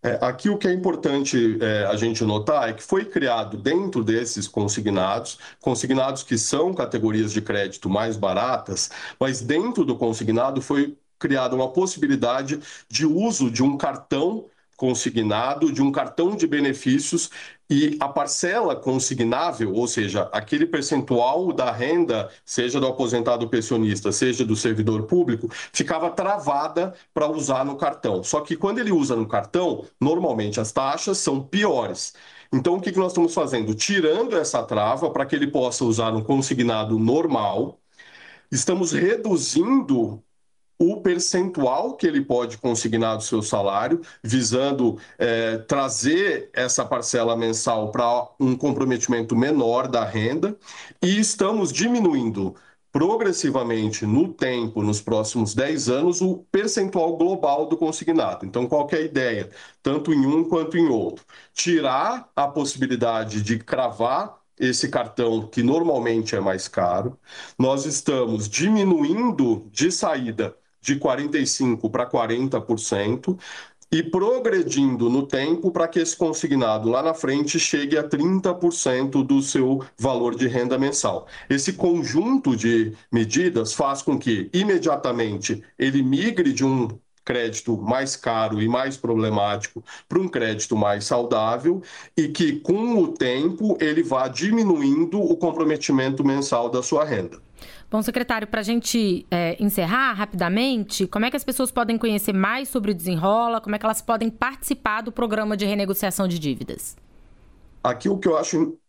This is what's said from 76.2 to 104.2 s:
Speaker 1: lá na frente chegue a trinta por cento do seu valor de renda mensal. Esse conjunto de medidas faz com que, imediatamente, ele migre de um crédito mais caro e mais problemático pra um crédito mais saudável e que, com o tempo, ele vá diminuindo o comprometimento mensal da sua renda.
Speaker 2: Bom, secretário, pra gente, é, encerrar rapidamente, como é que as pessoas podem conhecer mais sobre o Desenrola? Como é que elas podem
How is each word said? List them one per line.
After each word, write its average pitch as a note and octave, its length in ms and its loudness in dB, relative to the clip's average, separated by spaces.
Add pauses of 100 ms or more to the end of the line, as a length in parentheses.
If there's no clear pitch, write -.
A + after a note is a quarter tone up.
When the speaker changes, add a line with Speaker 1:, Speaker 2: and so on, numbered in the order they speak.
Speaker 1:
lá B2+ 140 2
na D#3+ 100 2
frente D3 460 0
chegue C#3+ 380 0
a D3 60 0
trinta F3 500 2
por F3 180 2
cento C3+ 500 0
do C3+ 200 4
seu C3+ 420 0 (140)
valor A#2+ 360 0
de B2+ 140 -2
renda B2 300 0
mensal. C3 500 -2 (220)
Esse C#3 240 0
conjunto E3+ 800 2
de A2+ 380 2 (180)
medidas A#2 640 2
faz C#3 280 -2
com C#3+ 160 0
que, G#2 360 -2
imediatamente, C#3 1080 0 (160)
ele C3+ 240 2
migre D3+ 520 2
de C3+ 100 0
um C3 240 2 (380)
crédito A#2 500 -2
mais B2 400 -2
caro A2 460 -2
e A2 80 2
mais C3 260 -2
problemático G#2+ 880 -2 (240)
pra E3 120 2
um F#3+ 100 -2
crédito A2 480 -2
mais G#2 260 0
saudável B2 800 0 (340)
e D3+ 140 2
que, D3+ 320 0
com A3+ 400 0
o D#3+ 80 2
tempo, D#3+ 720 0
ele D#3 220 2
vá C3 260 0
diminuindo E3+ 880 2
o E3+ 160 2
comprometimento D3 880 0
mensal C3+ 460 2
da B2 120 0
sua D3+ 220 2
renda. G#2 420 -6 (440)
Speaker 2:
Bom, A3 120 0
secretário, A#3 440 -2
pra G#3+ 160 -4
gente, G#3+ 720 0
é, F3 320 0
encerrar G#3 480 0
rapidamente, G3+ 960 -2
como G#3 160 -2
é B3 80 0
que D4 60 -4
as C4+ 80 -6
pessoas C4 260 -2
podem A#3 260 0
conhecer G#3+ 360 0
mais A3 340 0
sobre G#3+ 240 -2
o - 20 2
Desenrola? G3 680 0
Como G#3 120 -6
é G#3 60 -2
que A3 60 -6
elas A3 160 -2
podem A3+ 280 0